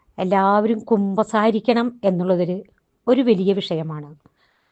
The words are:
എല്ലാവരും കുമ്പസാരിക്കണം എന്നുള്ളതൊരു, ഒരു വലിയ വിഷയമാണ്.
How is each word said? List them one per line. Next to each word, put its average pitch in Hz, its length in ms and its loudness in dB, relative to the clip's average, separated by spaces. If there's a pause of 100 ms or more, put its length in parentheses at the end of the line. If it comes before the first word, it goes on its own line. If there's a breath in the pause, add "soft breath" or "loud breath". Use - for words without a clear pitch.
(180)
എല്ലാവരും 202 640 2
കുമ്പസാരിക്കണം 214 1080 0 (140)
എന്നുള്ളതൊരു, 180 540 0 (500)
ഒരു 254 140 4
വലിയ 202 320 2
വിഷയമാണ്. 160 560 -6 (640)